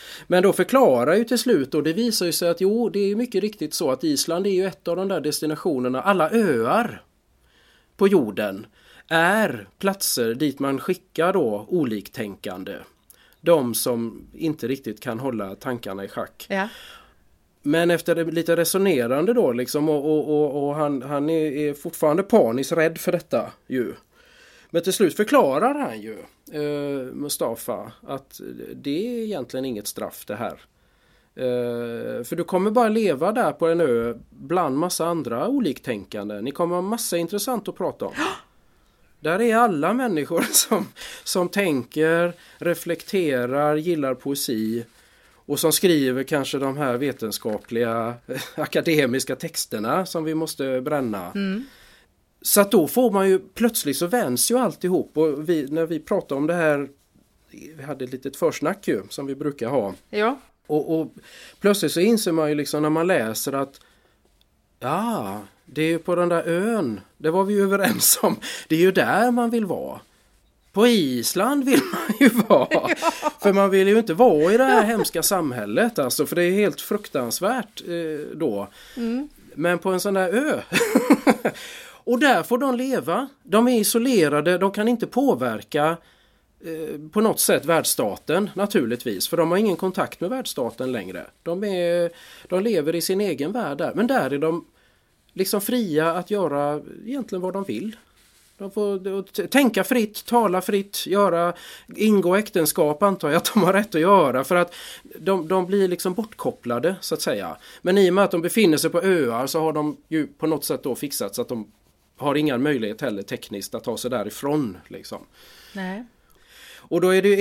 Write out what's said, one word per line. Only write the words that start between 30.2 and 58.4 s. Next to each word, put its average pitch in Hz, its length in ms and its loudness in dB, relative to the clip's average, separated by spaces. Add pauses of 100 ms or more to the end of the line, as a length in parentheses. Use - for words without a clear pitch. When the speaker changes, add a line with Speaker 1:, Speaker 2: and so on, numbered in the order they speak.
Speaker 1:
det 107 100 -8
här. 110 160 -6 (840)
Eh, 120 880 -4
för - 120 -8
du 170 80 -2
kommer 190 260 0
bara 226 180 4
leva 202 440 2
där 208 200 2
på 165 160 -2
en 165 120 4
ö 120 340 2 (160)
bland 139 480 -2
massa 165 280 0
andra 147 420 -2
oliktänkande. 107 920 -4
Ni 120 100 -6
kommer 170 240 -2
ha 180 80 -2
massa 208 340 -4
intressant 202 520 -4
att 214 80 -8
prata 151 300 -6
om. - 120 -10
Speaker 2:
<gasps> - 1040 -10
Speaker 1:
Där 175 220 0
är 226 140 4
alla 190 380 4
människor 175 480 0
<laughs> 233 100 -4
som, - 360 2 (360)
som 180 240 0
tänker, 170 840 0 (260)
reflekterar, 151 1200 0
gillar 156 380 0
poesi 117 680 -4 (640)
och 143 140 -4
som 160 120 2
skriver 139 500 2
kanske 139 360 -2
de 135 180 -2
här 135 200 -2
vetenskapliga, 117 1200 -4 (220)
<laughs> - 180 -12
akademiska 139 800 0
texterna 135 680 -4
som 165 180 -6
vi 156 100 -2
måste 143 460 -4
bränna. 120 540 -4
Speaker 2:
Mm. 202 300 -4 (800)
Speaker 1:
Så - 180 2
att 202 100 4
då 170 180 4
får 247 220 2
man 196 180 2
ju, 190 100 4
plötsligt 202 580 -2
så 175 100 -2
vänds 170 440 0
ju 233 80 2
alltihop, 180 600 -2
och 156 300 0
vi, 156 220 0
när 160 160 -2
vi 160 140 -4
pratar 160 360 -4
om 143 100 0
det 170 80 0
här, 147 340 0 (600)
vi 151 320 -20
hade 135 220 -8
ett 127 80 -10
litet 135 240 -10
försnack 170 520 -2